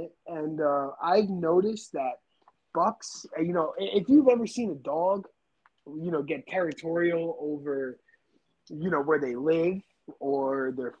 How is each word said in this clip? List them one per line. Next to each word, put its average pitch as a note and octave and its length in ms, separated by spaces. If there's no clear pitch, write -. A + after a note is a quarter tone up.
it, E3+ 140
and, D#3 340
uh, C#3+ 320
I've F#3+ 280
noticed F#3 600
that C3 280
bucks, - 520
uh, - 40
you E3+ 100
know, E3 280
i-, G3 40
if G3 120
you've C#4 200
ever A#3 180
seen A3+ 240
a D#3 60
dog, E3+ 520
you D#3 240
know, D3+ 120
get C#3+ 240
territorial E3+ 920
over, C#3+ 580
you E3 220
know, D3+ 120
where D3 180
they B2+ 160
live E3 460
or C3+ 560
their B2 240